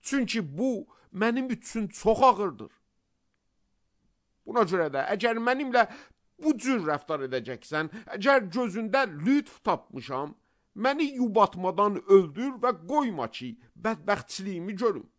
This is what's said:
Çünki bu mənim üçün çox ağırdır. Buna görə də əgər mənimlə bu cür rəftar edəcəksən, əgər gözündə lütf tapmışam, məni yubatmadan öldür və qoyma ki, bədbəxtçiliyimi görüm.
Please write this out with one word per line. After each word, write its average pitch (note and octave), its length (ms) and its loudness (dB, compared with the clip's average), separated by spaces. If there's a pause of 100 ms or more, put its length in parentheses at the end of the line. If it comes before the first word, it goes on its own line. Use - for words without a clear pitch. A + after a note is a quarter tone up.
Çünki G#3+ 580 -4
bu A#3+ 300 -2 (240)
mənim A#3 400 -2
üçün G#3+ 360 -6
çox A3 340 2
ağırdır. G3 500 2 (1700)
Buna A#3 140 0
görə F3 340 2
də C3+ 100 0 (100)
əgər A3+ 240 0
mənimlə B3 480 2 (560)
bu D4+ 160 2
cür B3 280 0
rəftar D3 420 -4
edəcəksən, C3 640 -6 (260)
əgər A3+ 340 4
gözündə A3+ 540 0 (220)
lütf C#4 380 0
tapmışam, C#3+ 680 -4 (400)
məni C#4 400 0
yubatmadan G3+ 920 2
öldür G3 440 6 (100)
və A#3+ 100 2 (160)
qoyma A3 420 -2
ki, A#2+ 280 -12 (180)
bədbəxtçiliyimi F#3+ 1000 -6
görüm. F#3+ 420 -2